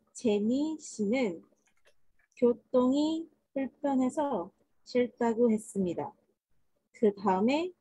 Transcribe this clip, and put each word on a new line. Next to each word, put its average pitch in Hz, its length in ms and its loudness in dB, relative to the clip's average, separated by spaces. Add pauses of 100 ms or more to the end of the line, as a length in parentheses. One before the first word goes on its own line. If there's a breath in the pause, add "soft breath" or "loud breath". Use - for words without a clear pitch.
(140)
제니 247 680 0
씨는 214 640 -4 (920)
교통이 262 920 0 (260)
불편해서 262 960 -2 (360)
싫다고 240 680 0
했습니다. 185 600 -4 (840)
그 208 220 2
다음에 220 640 0